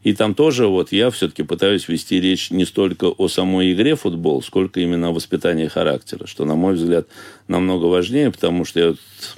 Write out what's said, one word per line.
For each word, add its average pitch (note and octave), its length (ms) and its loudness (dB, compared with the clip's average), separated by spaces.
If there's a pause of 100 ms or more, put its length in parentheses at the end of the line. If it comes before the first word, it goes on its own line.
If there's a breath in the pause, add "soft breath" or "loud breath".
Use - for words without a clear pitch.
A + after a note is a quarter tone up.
И G#2+ 100 2
там G#2+ 220 0
тоже C3 320 4
вот F#2 240 0
я G#2+ 180 2
всё-таки E2+ 340 -4
пытаюсь F#2 440 0
вести E2+ 320 -2
речь F#2 320 0
не F#2 140 0
столько F#2+ 400 0
о F#2 240 0
самой F#2 440 2
игре B2 220 2
в C#3+ 60 -4
футбол, E2 420 0
сколько F#2+ 380 -2
именно F2 280 0
о - 40 0
воспитании D#2+ 540 -2
характера, D#2 600 -4
что, - 180 -8
на D2+ 100 0
мой F2+ 180 2
взгляд, E2+ 340 0 (400 loud breath)
намного F#2 380 0
важнее, F2+ 440 2
потому F2 360 -2
что - 140 -4
я E2+ 100 4
вот D2+ 80 -2 (400 loud breath)